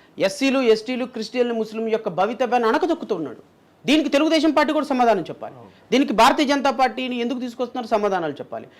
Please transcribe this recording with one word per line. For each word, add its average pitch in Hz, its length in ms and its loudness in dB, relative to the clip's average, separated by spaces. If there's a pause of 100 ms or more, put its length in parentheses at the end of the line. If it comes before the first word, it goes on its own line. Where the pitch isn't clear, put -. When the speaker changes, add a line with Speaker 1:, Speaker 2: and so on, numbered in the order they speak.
(200)
Speaker 1:
ఎస్సీలు, 254 400 0
ఎస్టీలు, 240 460 0
క్రిస్టియన్లు, 240 480 -4
ముస్లిం 220 340 -4
యొక్క 214 220 -2
భవితవ్యాన్ని 226 600 0
అణకదొక్కుతున్నాడు. 214 880 -4 (260)
దీనికి 294 240 2
తెలుగుదేశం 311 420 2
పార్టీ 302 220 2
కూడా 302 120 0
సమాధానం 240 360 2
చెప్పాలి. 135 340 -12
Speaker 2:
అవును. - 140 -20 (220)
Speaker 1:
దీనికి 247 220 2
భారతీయ 277 320 6
జనతా 277 260 0
పార్టీని 247 480 -2
ఎందుకు 240 200 -4
తీసుకొస్తున్నారో 247 480 -8
సమాధానాలు 190 460 0
చెప్పాలి. 113 340 -12 (120)